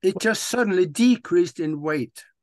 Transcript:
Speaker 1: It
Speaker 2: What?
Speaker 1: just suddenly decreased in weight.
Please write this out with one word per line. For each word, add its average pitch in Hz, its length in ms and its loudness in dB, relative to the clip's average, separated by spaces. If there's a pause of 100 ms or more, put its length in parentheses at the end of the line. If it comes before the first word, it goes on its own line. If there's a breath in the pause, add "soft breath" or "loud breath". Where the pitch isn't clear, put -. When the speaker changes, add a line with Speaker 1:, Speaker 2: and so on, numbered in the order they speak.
Speaker 1:
It 190 120 0
Speaker 2:
What? 190 80 -8
Speaker 1:
just 220 200 -2
suddenly 202 420 0
decreased 175 720 2
in 156 220 -4
weight. 147 420 -6 (200)